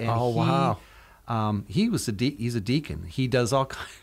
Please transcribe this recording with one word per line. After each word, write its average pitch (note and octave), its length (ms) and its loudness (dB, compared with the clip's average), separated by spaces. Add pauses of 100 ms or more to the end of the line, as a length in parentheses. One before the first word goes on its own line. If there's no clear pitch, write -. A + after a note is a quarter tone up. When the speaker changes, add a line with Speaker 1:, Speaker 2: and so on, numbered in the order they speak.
Speaker 1:
And A2+ 100 0
Speaker 2:
Oh, A#2+ 220 2
Speaker 1:
he, A2+ 60 0
Speaker 2:
wow. B2+ 400 4 (500)
Speaker 1:
um, G#2+ 400 0
he F#3+ 220 2
was - 180 -2
a A#2 40 0
de-, A#2+ 240 0
he's A#2+ 200 -2
a A2+ 40 0
deacon. B2 460 -2
He C3 220 -2
does A#2+ 240 2
all C3+ 140 2
ki-, - 100 -10 (260)